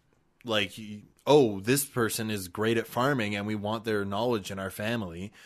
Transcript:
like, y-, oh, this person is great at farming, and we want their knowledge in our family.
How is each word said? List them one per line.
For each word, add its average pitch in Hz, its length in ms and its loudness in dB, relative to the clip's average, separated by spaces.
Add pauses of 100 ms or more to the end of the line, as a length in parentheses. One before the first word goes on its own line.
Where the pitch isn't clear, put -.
(440)
like, 107 340 0
y-, 104 240 -12 (260)
oh, 120 320 6
this 135 240 2
person 110 460 -2
is 95 180 -4
great 110 300 2
at 110 100 -2
farming, 120 480 0
and 101 100 -4
we 107 80 -2
want 104 300 -4
their 104 220 0
knowledge 104 440 -2
in 95 80 -8
our 95 120 -6
family. 104 600 -4 (160)